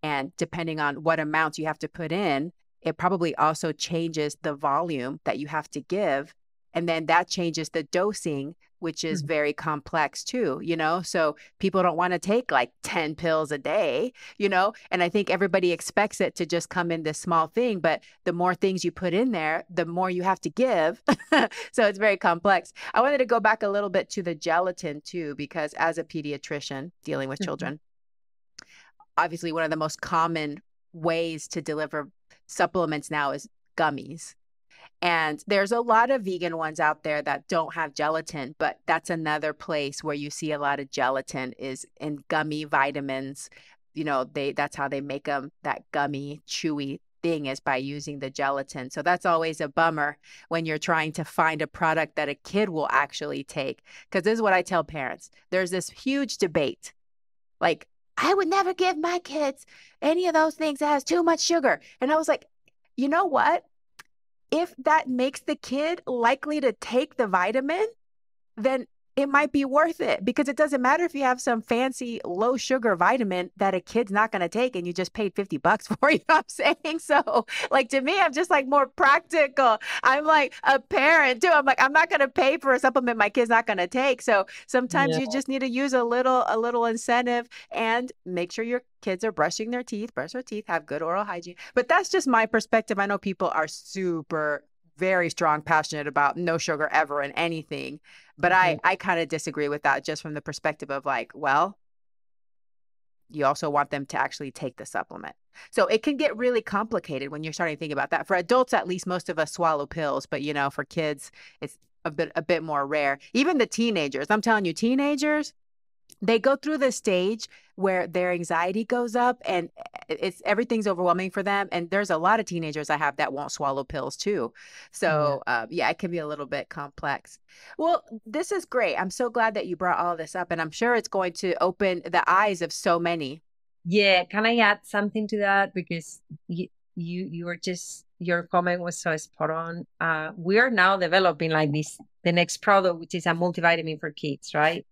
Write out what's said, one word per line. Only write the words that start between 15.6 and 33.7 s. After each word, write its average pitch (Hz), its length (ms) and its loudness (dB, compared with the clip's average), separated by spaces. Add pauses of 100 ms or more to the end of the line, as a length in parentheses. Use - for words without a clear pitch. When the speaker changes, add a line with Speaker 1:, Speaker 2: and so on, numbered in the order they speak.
Speaker 1:
expects 202 500 -2
it 180 160 0
to 170 100 -4
just 170 240 -4
come 175 200 -2
in 165 140 -4
this 156 140 -4
small 165 300 0
thing, 226 300 0
but 156 240 0 (220)
the 175 80 -2
more 175 220 2
things 190 300 0
you 175 60 0
put 175 240 -4
in 247 180 2
there, 160 380 -2
the 170 160 -2
more 180 240 -2
you 180 140 -4
have 190 160 2
to 170 100 -4
give. 202 520 0 (280)
<laughs> 311 200 4 (220)
So 233 140 4
it's 202 120 0
very 202 180 4
complex. 180 560 2 (220)
I - 60 4
wanted 277 180 4
to 254 80 2
go 233 140 2
back 214 220 2
a 208 60 0
little 202 220 0
bit 185 200 0
to 202 120 -6
the 170 120 -4
gelatin 170 680 -2
too, 156 340 -8
because 151 380 -6
as 165 240 0
a 170 60 -6
pediatrician 147 880 -8 (140)
dealing 135 240 -4
with 135 120 -8
Speaker 2:
Mm-hmm. - 20 -2
Speaker 1:
children, 151 380 -8 (1400)
obviously 165 360 -2
one 165 120 0
of 156 60 -2
the 156 60 0
most 156 240 -4
common 160 640 -2 (300)
ways 165 560 -4
to 170 140 -8
deliver 151 480 -6 (360)
supplements 165 640 -2
now 147 220 -2
is 143 160 -10 (280)